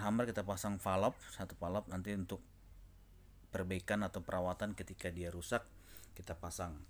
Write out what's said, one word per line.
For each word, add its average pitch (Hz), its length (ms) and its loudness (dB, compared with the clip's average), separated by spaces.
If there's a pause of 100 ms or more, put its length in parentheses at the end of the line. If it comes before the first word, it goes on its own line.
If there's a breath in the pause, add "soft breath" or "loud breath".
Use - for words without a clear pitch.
hammer 113 240 6
kita 104 160 0
pasang 101 320 0
valve, 101 400 4 (160)
satu - 240 -6
valve 92 320 0
nanti 92 240 -2
untuk 95 320 -2 (1000)
perbaikan 92 580 2
atau 92 160 -2
perawatan 92 560 0
ketika 92 320 -4
dia 87 240 -2
rusak 87 320 0 (480 loud breath)
kita - 240 -6
pasang, 85 400 -4 (140)